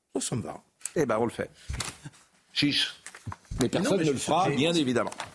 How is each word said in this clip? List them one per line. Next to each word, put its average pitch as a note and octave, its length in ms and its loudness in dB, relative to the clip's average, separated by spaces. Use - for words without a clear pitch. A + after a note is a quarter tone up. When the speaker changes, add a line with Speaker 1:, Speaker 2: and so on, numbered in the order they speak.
Speaker 1:
Oh, C#4 60 -2
ça - 160 -4
me G#2+ 60 -2
va. F2+ 200 -10
Speaker 2:
Eh E3 100 4
ben, A2+ 120 2
on A#2 60 2
le A2+ 60 0
fait. - 200 -6
Chiche. - 420 0
Mais A#2+ 120 4
Speaker 1:
Mais C3 80 0
non, - 20 2
Speaker 2:
personne G3 160 2
Speaker 1:
mais E3 60 0
Speaker 2:
ne D#3 40 4
Speaker 1:
je C#3+ 40 4
Speaker 2:
le B2 60 -2
fera, E3 280 2
Speaker 1:
suis C#3+ 100 2
Speaker 2:
bien D#3 160 4
évidemment. B2+ 380 2